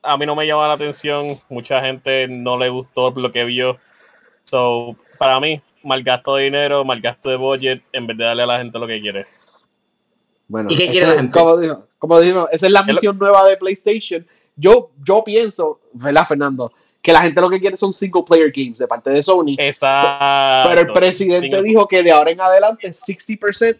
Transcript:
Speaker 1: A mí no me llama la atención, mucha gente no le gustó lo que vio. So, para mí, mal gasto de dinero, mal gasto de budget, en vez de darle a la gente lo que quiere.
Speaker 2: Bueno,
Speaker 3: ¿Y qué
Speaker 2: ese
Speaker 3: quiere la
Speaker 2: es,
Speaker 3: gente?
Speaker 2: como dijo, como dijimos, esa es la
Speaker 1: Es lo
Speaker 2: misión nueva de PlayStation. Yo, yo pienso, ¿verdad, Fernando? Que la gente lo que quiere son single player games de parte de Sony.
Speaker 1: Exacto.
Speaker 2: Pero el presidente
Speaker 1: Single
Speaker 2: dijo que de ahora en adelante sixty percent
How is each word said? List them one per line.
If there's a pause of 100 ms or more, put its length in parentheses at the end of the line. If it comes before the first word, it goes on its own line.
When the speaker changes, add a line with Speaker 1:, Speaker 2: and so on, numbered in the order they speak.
Speaker 1:
A
mí
no
me
llama
la
atención, (240)
mucha
gente
no
le
gustó
lo
que
vio. (640)
So, (220)
para
mí, (220)
mal
gasto
de
dinero,
mal
gasto
de
budget, (100)
en
vez
de
darle
a
la
gente
lo
que
quiere. (1200)
Speaker 2:
Bueno,
Speaker 3:
¿Y
qué
Speaker 2:
ese
Speaker 3:
quiere
la
Speaker 2:
es,
Speaker 3:
gente?
Speaker 2:
como
dijo, (100)
como
dijimos,
esa
es
la
Speaker 1:
Es
lo
Speaker 2:
misión
nueva
de
PlayStation. (300)
Yo, (160)
yo
pienso, (140)
¿verdad,
Fernando? (300)
Que
la
gente
lo
que
quiere
son
single
player
games
de
parte
de
Sony.
Speaker 1:
Exacto.
Speaker 2:
Pero
el
presidente
Speaker 1:
Single
Speaker 2:
dijo
que
de
ahora
en
adelante
sixty
percent